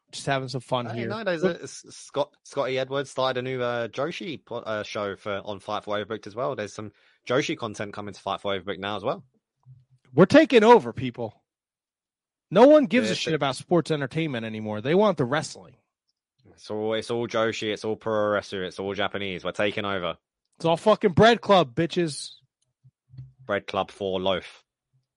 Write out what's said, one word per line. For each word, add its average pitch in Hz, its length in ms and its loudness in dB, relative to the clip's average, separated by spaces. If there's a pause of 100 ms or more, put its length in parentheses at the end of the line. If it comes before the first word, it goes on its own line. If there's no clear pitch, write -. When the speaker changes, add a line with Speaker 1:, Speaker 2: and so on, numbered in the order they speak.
(120)
Speaker 1:
Just - 140 -14
having 135 240 -2
some 131 100 -8
fun 120 280 -4
Speaker 2:
Hey, 117 120 -8
Speaker 1:
here. 117 80 -6
Speaker 2:
no, - 160 -6
there's 180 220 -2
a, 175 180 -4
S-, - 260 -16
Scott, - 440 -6 (100)
Scotty 131 340 -4
Edwards 135 320 -4
started 131 300 -2
a - 40 -2
new, 131 180 -6
uh, 120 260 -2
Joshi 151 560 -8
po-, 117 140 -12
uh, 107 260 -6
show 101 320 -6
for, 98 300 -6
on 101 160 -10
Fightful 104 440 -4
Overbooked 110 220 -10
as 98 80 -14
well. 135 180 -4
There's 104 200 -8
some 107 180 -12 (340)
Joshi 147 320 0
content 104 360 -8
coming 104 200 -12
to - 80 -20
Fightful 98 400 -4
Overbooked 90 180 -8
now 101 180 -6
as 95 80 -10
well. 143 180 -6 (920)
Speaker 1:
We're 156 120 6
taking 285 400 8
over, 190 260 8
people. 120 500 -8 (1080)
No 214 180 8
one 294 200 8
gives 220 180 2
Speaker 2:
Yeah, 208 60 2
Speaker 1:
a - 20 -2
Speaker 2:
it's - 80 -4
Speaker 1:
shit 180 100 -2
Speaker 2:
a 160 60 2
Speaker 1:
about 139 180 -2
sports - 340 0
entertainment 143 560 -4
anymore. 107 360 -6
They 139 140 0
want 202 220 4
the 147 60 0
wrestling. 139 520 -6 (760)
Speaker 2:
It's - 180 -20
all, 107 240 -2
it's 110 160 -4
all 120 160 -2
Joshi, 110 460 -2
it's 101 140 -6
all 110 100 -2
Puro 107 380 0
Wrestling, 98 300 -4
it's 90 160 -8
all 98 140 -4
Japanese. 98 520 -4
We're 90 80 -4
taking 104 320 -2
over. 87 320 -4 (400)
Speaker 1:
It's - 80 -6
all 165 100 2
fucking 208 380 2
Bread 220 260 6
Club, 170 340 4
bitches. 165 580 -4 (1120)
Speaker 2:
Bread 101 200 -4
Club 95 260 -4
for 95 280 -4
loaf. 92 420 -2 (560)